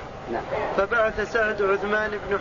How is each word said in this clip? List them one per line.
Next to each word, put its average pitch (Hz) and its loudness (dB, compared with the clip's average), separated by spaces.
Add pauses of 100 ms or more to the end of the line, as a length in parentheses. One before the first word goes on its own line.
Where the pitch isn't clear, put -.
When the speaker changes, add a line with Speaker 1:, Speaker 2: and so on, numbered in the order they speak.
(320)
Speaker 1:
نعم. 240 -2 (340)
Speaker 2:
فبعث 214 2
سعد 214 2
عثمان 208 2
بن 196 -2